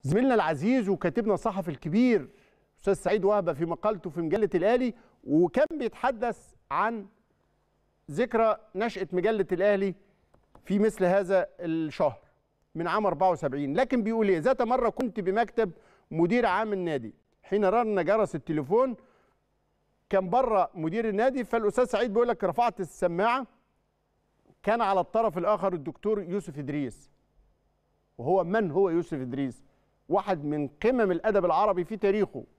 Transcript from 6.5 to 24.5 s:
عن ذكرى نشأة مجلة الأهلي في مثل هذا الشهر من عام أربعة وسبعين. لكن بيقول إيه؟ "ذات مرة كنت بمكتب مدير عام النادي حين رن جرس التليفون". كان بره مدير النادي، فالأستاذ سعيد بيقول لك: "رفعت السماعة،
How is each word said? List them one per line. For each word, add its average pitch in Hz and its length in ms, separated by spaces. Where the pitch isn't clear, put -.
عن 202 360
ذكرى 220 460
نشأة 196 380
مجلة 190 400
الأهلي 196 420
في 202 140
مثل 208 260
هذا 185 420
الشهر 160 580
من 170 140
عام 202 180
أربعة 185 240
وسبعين. 143 460
لكن 247 260
بيقول 220 260
إيه؟ 185 100
"ذات 254 240
مرة 240 260
كنت 233 320
بمكتب 202 500
مدير 175 360
عام 208 260
النادي 156 420
حين 202 220
رن 208 400
جرس 202 300
التليفون". 170 640
كان 190 200
بره 220 440
مدير 190 340
النادي، 240 360
فالأستاذ 226 400
سعيد 233 280
بيقول 240 160
لك: 233 160
"رفعت 220 360
السماعة، 196 680